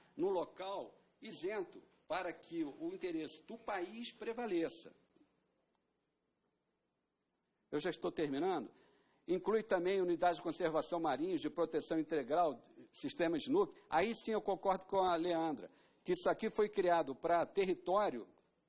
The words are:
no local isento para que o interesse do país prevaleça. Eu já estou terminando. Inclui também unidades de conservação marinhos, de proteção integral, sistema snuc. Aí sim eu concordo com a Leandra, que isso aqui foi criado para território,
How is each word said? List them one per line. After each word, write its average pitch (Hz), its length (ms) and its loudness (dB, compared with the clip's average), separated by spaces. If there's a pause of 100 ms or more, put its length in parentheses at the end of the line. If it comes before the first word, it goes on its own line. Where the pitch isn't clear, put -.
(160)
no 180 140 0
local 180 640 -4 (260)
isento 190 600 -6 (260)
para 175 240 -4
que 165 320 -6
o 151 300 -6
interesse 165 500 -6
do 226 140 -12
país 208 540 -6
prevaleça. 220 800 -4 (2750)
Eu 147 80 -2
já 170 100 -2
estou - 220 -4
terminando. 147 580 -2 (580)
Inclui 196 360 2
também 185 380 2
unidades 175 360 4
de - 60 -10
conservação 160 560 0
marinhos, 160 400 0
de 147 100 -2
proteção 160 480 -2
integral, 151 640 2 (300)
sistema 165 460 -2
snuc. 160 360 2 (160)
Aí 196 240 2
sim 220 180 -6
eu 208 100 0
concordo 190 440 0
com 196 120 -2
a 185 180 4
Leandra, 165 560 -2 (320)
que 175 80 -2
isso 180 180 0
aqui 208 200 0
foi 208 180 2
criado 170 480 2
para 165 300 2
território, 185 840 0 (420)